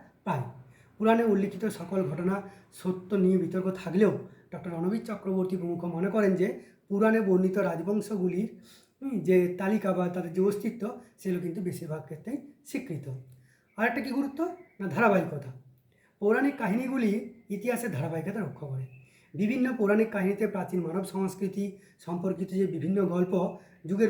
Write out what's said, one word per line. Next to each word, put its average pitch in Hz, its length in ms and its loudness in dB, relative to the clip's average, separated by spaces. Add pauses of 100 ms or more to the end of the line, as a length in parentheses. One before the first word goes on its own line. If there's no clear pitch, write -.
(240)
পাই। 147 140 -2 (600)
পুরাণে 226 260 4
উল্লিখিত 202 400 2
সকল 190 460 -2
ঘটনা 180 320 -2 (300)
সত্য 185 440 -2
নিয়ে 185 220 6
বিতর্ক 180 320 0
থাকলেও 175 480 2 (340)
ডক্টর 170 180 -10
রণবীর 180 340 -2
চক্রবর্তী 190 520 -2
প্রমুখ 170 280 -4
মনে 175 260 -2
করেন 202 240 4
যে - 260 0 (280)
পুরাণে 220 320 4
বর্ণিত 185 380 4
রাজবংশগুলির, 185 880 0 (540)
হুম, 269 180 -2
যে 180 380 4
তালিকা 196 340 0
বা 180 160 2
তাদের 175 240 -4
যে 185 80 0
অস্তিত্ব 202 600 -2 (180)
সেগুলো 180 220 -2
কিন্তু 175 200 -6
বেশিরভাগ 156 420 -6
ক্ষেত্রেই 185 340 -8 (300)
স্বীকৃত। - 420 -8 (680)
আর 226 120 2
একটা 262 120 -2
কী 269 100 -4
গুরুত্ব? 285 380 -2 (320)
না, 196 60 -4
ধারাবাহিকতা। 165 680 2 (680)
পৌরাণিক 254 360 4
কাহিনীগুলি 233 800 0 (140)
ইতিহাসের 226 440 -2
ধারাবাহিকতা 160 480 -4
রক্ষা 151 260 -8
করে। 131 360 -8 (320)
বিভিন্ন 247 420 0
পৌরাণিক 214 340 4
কাহিনীতে 202 360 0
প্রাচীন 185 340 -2
মানব 170 240 -2
সংস্কৃতি 190 720 -4 (220)
সম্পর্কিত 175 480 -4
যে 190 180 2
বিভিন্ন 175 400 0
গল্প 180 520 0 (280)
যুগের 196 240 4